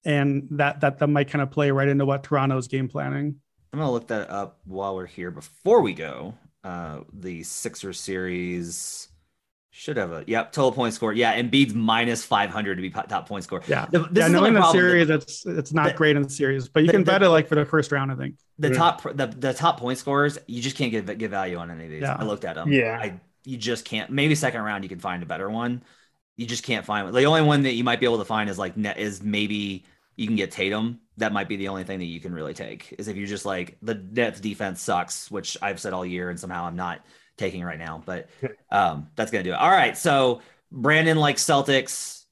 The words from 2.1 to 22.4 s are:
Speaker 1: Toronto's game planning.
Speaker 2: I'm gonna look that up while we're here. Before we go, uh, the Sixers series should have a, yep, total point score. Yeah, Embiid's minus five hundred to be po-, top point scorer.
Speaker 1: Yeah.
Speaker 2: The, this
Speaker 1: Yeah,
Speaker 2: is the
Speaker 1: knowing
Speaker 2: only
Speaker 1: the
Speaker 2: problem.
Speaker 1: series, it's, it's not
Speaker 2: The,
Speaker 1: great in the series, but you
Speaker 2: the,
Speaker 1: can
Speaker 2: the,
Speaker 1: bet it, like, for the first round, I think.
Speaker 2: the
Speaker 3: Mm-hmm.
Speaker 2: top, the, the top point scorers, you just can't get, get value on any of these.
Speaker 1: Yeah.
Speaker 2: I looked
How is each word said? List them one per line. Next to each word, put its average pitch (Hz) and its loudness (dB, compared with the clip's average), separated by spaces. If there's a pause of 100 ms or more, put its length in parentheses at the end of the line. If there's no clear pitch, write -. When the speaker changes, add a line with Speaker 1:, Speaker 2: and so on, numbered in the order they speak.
Speaker 1:
Toronto's 135 0
game 135 -2
planning. 143 -4 (380)
Speaker 2:
I'm 139 -6
gonna 147 0
look 117 -2
that 110 -4
up 101 -8
while 95 -6
we're 92 -8
here. 90 -10
Before 185 2
we 104 2
go, 78 -10 (300)
uh, 85 -10 (120)
the 90 -12
Sixers - -10
series 90 -6 (640)
should - -10
have 92 -4
a, 80 -10
yep, 113 -2
total 131 2
point 117 -2
score. 110 -2
Yeah, 113 2
Embiid's 123 4
minus 113 2
five 101 2
hundred 98 -4
to 90 -6
be 95 -6
po-, 101 -8
top 98 -4
point 98 -8
scorer. 90 -8
Speaker 1:
Yeah. 131 0
Speaker 2:
The, 175 4
this 165 -4
Speaker 1:
Yeah, 202 6
Speaker 2:
is 170 6
the 175 6
Speaker 1:
knowing 196 6
Speaker 2:
only 226 6
Speaker 1:
the 208 6
Speaker 2:
problem. 170 8
Speaker 1:
series, 175 6
it's, - -2
it's 165 -4
not 151 4
Speaker 2:
The, - -6
Speaker 1:
great 151 6
in 143 2
the 135 -4
series, 135 -2
but 156 4
you 151 8
Speaker 2:
the, 170 6
Speaker 1:
can 196 6
Speaker 2:
the, 170 4
Speaker 1:
bet 190 4
it, 190 8
like, 156 6
for 156 2
the 147 4
first 151 2
round, 135 -2
I 131 -6
think. 135 -8 (220)
Speaker 2:
the 147 0
Speaker 3:
Mm-hmm. 131 2
Speaker 2:
top, 165 4
the, 139 -4
the 127 -4
top 165 0
point 123 -4
scorers, 143 0
you 120 -8
just 131 -4
can't 127 -2
get, 104 -4
get 110 -6
value 92 -4
on 85 -10
any 82 -14
of 80 -14
these. 78 -10
Speaker 1:
Yeah. 139 -2
Speaker 2:
I - -6
looked 104 -4